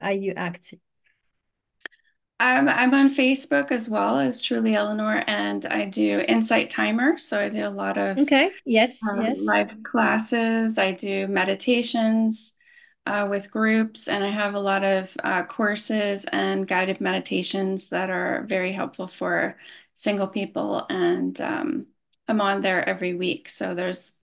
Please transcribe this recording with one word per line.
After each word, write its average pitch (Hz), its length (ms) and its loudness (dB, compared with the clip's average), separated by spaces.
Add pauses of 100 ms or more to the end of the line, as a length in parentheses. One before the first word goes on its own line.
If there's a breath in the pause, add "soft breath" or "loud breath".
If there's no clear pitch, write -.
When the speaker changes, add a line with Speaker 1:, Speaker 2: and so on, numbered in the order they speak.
Speaker 1:
are 196 100 -2
you 196 240 -2
active? - 440 -8 (1600 loud breath)
Speaker 2:
Um, 254 280 4
I'm 254 260 4
on 277 140 8
Facebook 269 640 2
as 233 160 -2
well 214 320 0
as 254 220 0
Truly 226 340 0
Eleanor, 214 520 0
and 208 380 -2
I 208 200 -2
do 202 420 0
Insight 226 420 2
Timer. 233 480 2
So - 220 0
I 208 80 0
do 208 180 -4
a 208 40 -4
lot 196 280 -4
of, 202 220 0
Speaker 1:
Okay. 294 320 4 (140)
Yes, 220 440 2
Speaker 2:
um, 202 120 -2
Speaker 1:
yes. 226 160 0
Speaker 2:
live 208 460 0
classes. 226 920 0
I 190 140 2
do 196 360 -4
meditations, 220 1300 2 (500 soft breath)
uh, 202 240 0
with 196 220 -4
groups, 220 580 2
and 202 160 0
I 202 40 -2
have 202 260 -2
a 202 40 -2
lot 196 240 2
of, 190 400 0
uh, 185 200 0
courses 208 880 -2
and 190 340 0
guided 190 320 0
meditations 190 920 -2
that 185 200 -2
are 180 340 -2
very 190 300 -2
helpful 185 340 -8
for 180 500 -2 (360 loud breath)
single 196 340 0
people. 202 640 -4
And, 180 500 0
um, - 480 -4 (400)
I'm 214 140 2
on 196 200 2
there 185 260 0
every 180 260 -2
week. 180 360 -4
So 185 260 -4
there's 180 480 -4